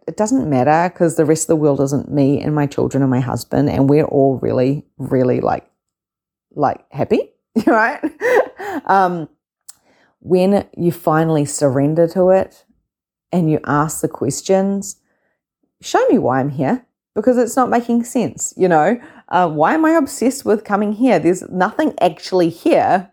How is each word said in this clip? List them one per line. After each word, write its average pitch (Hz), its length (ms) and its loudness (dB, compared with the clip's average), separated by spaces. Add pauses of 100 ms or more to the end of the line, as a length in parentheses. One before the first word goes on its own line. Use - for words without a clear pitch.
It 165 100 -10
doesn't 220 320 -2
matter 156 440 2
'cause 170 220 0
the 160 100 2
rest 156 200 0
of - 20 -8
the 170 80 2
world 147 240 0
isn't 139 320 -2
me 143 300 2
and 151 120 -4
my 147 140 0
children 131 340 -2
and 135 80 2
my 123 120 0
husband. 123 480 -2
And 139 200 2
we're 147 160 4
all 135 320 2
really, 127 480 -2 (120)
really, 127 420 -2
like, - 260 -4 (880)
like, 139 380 -4
happy," - 400 -4 (180)
<laughs> - 160 -4
right? 233 340 2 (840)
Um, 180 440 0 (920)
when 185 480 0 (100)
you 170 140 0
finally 160 540 0
surrender 147 640 0
to 185 200 2
it - 360 0 (640)
and 165 180 0
you 156 160 0
ask 147 360 -2
the 160 60 -2
questions, 190 920 -2 (840)
"Show 453 260 0
me 311 120 4
why 131 200 0
I'm 131 100 -2
here 151 360 -4 (300)
because 233 220 2
it's 240 180 -2
not 254 140 0
making 240 340 0
sense," - 520 -6
you 185 120 0
know? 170 320 2 (300)
Uh, 180 200 2
"why 156 240 2
am 320 120 2
I 311 60 4
obsessed 269 540 -2
with 208 180 0
coming 208 300 -2
here? 220 240 2
There's 170 320 -2
nothing 202 500 -2
actually 170 500 0
here, 180 640 0